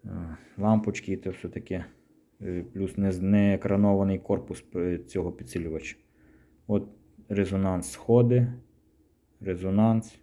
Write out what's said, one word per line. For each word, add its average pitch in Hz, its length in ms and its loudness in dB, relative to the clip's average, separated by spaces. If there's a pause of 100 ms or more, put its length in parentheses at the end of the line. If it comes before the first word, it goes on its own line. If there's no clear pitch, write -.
е, 87 320 -10 (220)
лампочки, 104 540 0
і 92 40 -2
це 92 140 -8
все 90 180 -10
таке, 90 360 -8 (580)
е, 90 300 -6
плюс 95 260 -6
не 98 140 2
з-, 90 80 -4
не 101 340 4
екранований 98 640 2
корпус, - 460 -6 (100)
е, 87 240 -2
цього 87 340 -6
підсилювача. - 640 -8 (720)
От 208 220 0 (400)
резонанс 95 600 0
сходи, 123 640 4 (880)
резонанс. 98 840 0